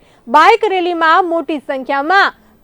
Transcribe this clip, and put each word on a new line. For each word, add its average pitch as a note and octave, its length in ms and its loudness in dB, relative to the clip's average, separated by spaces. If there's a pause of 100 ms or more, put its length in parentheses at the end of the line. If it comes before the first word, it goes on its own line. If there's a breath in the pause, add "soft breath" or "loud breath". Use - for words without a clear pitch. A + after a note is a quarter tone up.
(280 soft breath)
બાઇક E4+ 400 4
રેલીમાં F4 600 0
મોટી E4 300 -4
સંખ્યામાં C#4+ 760 -2 (300 soft breath)